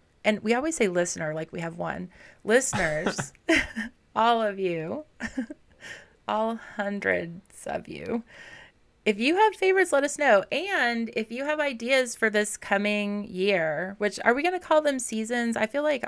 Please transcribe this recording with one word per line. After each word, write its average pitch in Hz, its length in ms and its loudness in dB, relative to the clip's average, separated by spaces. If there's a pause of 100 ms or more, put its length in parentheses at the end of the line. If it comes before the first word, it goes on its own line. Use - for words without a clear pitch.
(240)
and 208 160 2
we 214 120 0
always 294 220 0
say 214 140 2
listener 175 440 0
like 160 200 -6
we 170 80 -6
have 165 160 -6
one. 175 340 -6 (320)
Listeners, 196 920 0 (160)
<laughs> - 680 -2
all 226 260 4
of 202 160 -2
you, 185 460 -2 (160)
<laughs> - 1080 -12
all 220 280 0 (180)
hundreds 190 960 -4
of - 180 -6
you, 220 380 -6 (840)
if 208 120 0
you 277 180 2
have 427 180 4
favorites, 381 380 2
let 277 120 4
us 285 140 -4
know. 247 340 6
And 247 640 -2
if 220 160 -4
you 254 120 -6
have 302 140 0
ideas 254 560 0
for 220 140 0
this 208 300 0
coming 208 680 0
year, 180 720 0
which, 208 260 -2
are 233 100 6
we 277 80 0
gonna 359 180 0
call 311 220 4
them 285 160 0
seasons? 233 580 -2
I 220 100 0
feel 277 160 -4
like 294 260 0